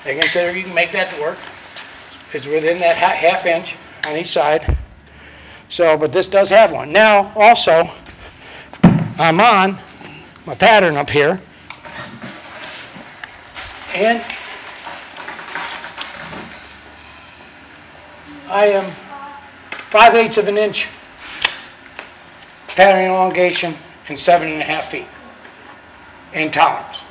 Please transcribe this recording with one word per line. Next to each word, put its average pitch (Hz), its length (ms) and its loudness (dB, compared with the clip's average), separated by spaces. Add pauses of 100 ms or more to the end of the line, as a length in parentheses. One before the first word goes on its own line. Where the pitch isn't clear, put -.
They 135 100 -6
consider 175 420 0
you 190 100 -8
can 185 100 -8
make 170 160 0
that 190 280 -4
work. 160 200 -8 (920)
It's 135 140 -10
within 156 320 -2
that 170 180 2
ha-, 170 120 0
half 160 400 0
inch 165 280 -4 (320)
on 151 100 -6
each 175 100 -6
side. 156 500 0 (880)
So, 160 300 2
but 151 160 -2
this 180 160 0
does 196 220 2
have 202 200 6
one. 143 200 -8
Now, 202 440 4
also, 202 540 4 (1300)
I'm 165 240 4
on 196 380 4 (680)
my 156 80 -10
pattern 190 420 4
up 131 140 -4
here. 147 320 0 (2500)
And 220 280 0 (4000)
I 202 200 2
am 196 240 0 (960)
five 226 240 6
eighths 226 240 2
of 196 100 0
an 202 120 -2
inch 208 280 -2 (1900)
pattern 190 360 4
elongation 180 640 0 (320)
and 143 100 -8
seven 170 300 2
and 156 140 -6
a - 20 -4
half 151 220 -6
feet - 220 -12 (1300)
in 156 160 -4
tolerance. - 600 -2